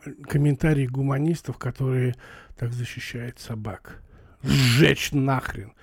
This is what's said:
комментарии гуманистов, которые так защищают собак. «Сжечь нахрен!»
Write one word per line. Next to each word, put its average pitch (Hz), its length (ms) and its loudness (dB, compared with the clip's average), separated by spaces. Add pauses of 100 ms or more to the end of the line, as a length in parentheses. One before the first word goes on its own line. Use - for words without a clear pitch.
(280)
комментарии 147 600 2
гуманистов, 139 720 -2
которые 127 560 -2 (420)
так 120 160 -4
защищают 123 640 -10
собак. 107 640 -12 (400)
«Сжечь 135 680 4
нахрен!» 135 720 -2